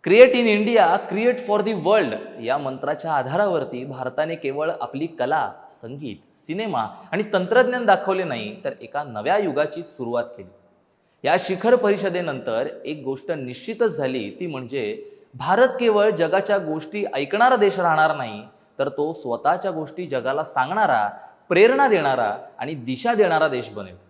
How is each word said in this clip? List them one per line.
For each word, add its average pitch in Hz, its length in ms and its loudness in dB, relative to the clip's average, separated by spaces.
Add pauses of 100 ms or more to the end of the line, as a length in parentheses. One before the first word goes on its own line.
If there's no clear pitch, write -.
Create 247 260 10
in 240 140 2
India, 214 380 4 (280)
create 240 260 2 (100)
for 202 180 2
the 196 160 -4
world 147 600 0
या 123 140 0
मंत्राच्या 143 560 -6
आधारावरती 139 720 -2
भारताने 139 500 -4
केवळ 151 360 -4 (100)
आपली 147 260 -6
कला, 135 440 -2 (300)
संगीत, 127 560 -14
सिनेमा 165 500 -6 (240)
आणि 202 120 -2 (100)
तंत्रज्ञान 240 520 2
दाखवले 190 380 2
नाही, 113 400 -8
तर 139 180 -6
एका 143 220 -8
नव्या 127 340 -2
युगाची 151 460 -2
सुरुवात 120 400 -6
केली. 95 260 -14 (760)
या 147 160 4
शिखर 190 360 2
परिषदेनंतर 170 920 -2 (180)
एक 147 180 -8
गोष्ट 135 280 -6
निश्चितच 160 560 -4
झाली, 131 420 -4 (100)
ती 180 80 -6
म्हणजे 127 640 -8 (220)
भारत 202 340 2
केवळ 220 420 4
जगाच्या 185 480 0
गोष्टी 160 560 -4
ऐकणारा 208 420 2
देश 196 240 4
राहणार 156 360 4
नाही, 110 280 -10 (360)
तर 135 100 0
तो 147 240 -4
स्वतःच्या 156 580 -2
गोष्टी 160 360 -8
जगाला 135 360 -2
सांगणारा, 135 640 0 (420)
प्रेरणा 240 380 6
देणारा 131 500 2 (220)
आणि 139 140 -6
दिशा 131 400 -4
देणारा 165 340 4
देश 123 220 -4
बनेल. 101 260 -14 (140)